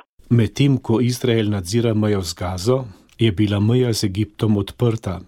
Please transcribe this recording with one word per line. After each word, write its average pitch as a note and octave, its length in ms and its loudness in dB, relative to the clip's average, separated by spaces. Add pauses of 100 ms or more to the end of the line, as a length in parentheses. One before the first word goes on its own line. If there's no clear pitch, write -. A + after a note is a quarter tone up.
(300)
Medtem A#2+ 480 2
ko A#2 220 0
Izrael A#2+ 500 0
nadzira G#2+ 440 0
mejo G#2+ 280 0
z F2 120 -8
Gazo, F#2+ 500 -2 (340)
je A2+ 140 2
bila G2+ 280 0
meja A#2+ 320 2
z G#2 120 -4
Egiptom G#2+ 520 -2
odprta. G2+ 720 -2